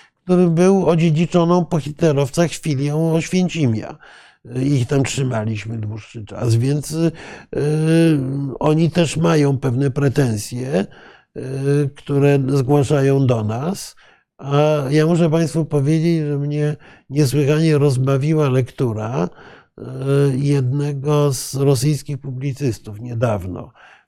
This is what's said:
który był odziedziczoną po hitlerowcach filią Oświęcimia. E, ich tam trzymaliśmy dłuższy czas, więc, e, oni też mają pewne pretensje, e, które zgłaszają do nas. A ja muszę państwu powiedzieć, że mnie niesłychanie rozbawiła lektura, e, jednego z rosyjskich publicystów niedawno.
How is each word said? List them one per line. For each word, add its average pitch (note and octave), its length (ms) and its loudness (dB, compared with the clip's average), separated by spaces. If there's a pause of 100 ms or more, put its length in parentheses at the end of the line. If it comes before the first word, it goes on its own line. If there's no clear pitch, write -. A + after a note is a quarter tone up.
(240)
który F3+ 260 4
był F3+ 360 4
odziedziczoną E3+ 800 2
po E3 140 -2
hitlerowcach D3 720 0
filią D3+ 600 -2
Oświęcimia. D#3 840 -2 (580)
E, B2+ 80 -2
ich C3+ 240 0
tam C#3 160 0
trzymaliśmy A2+ 720 -4
dłuższy G#2+ 480 -10
czas, A2+ 300 -2
więc, C#3 380 -2
e, - 680 -4 (1000)
oni D#3 320 2
też E3+ 260 0
mają D#3 400 2
pewne C3+ 340 -2
pretensje, B2+ 760 -2 (100)
e, G3+ 80 0 (1080)
które C#3+ 520 2
zgłaszają C#3 800 2
do A#2 160 2
nas. B2+ 520 -6 (420)
A D3 520 0
ja D#3 160 4
muszę E3+ 240 2
państwu E3 360 0
powiedzieć, D#3 600 0
że C#3+ 100 -2
mnie D3 380 -2 (340)
niesłychanie D3 680 2
rozbawiła C#3 720 2
lektura, B2+ 800 -2 (480)
e, - 40 -18 (560)
jednego C#3+ 960 0
z - 220 -8
rosyjskich C#3 600 0
publicystów B2+ 840 -6
niedawno. A2 720 -4 (360)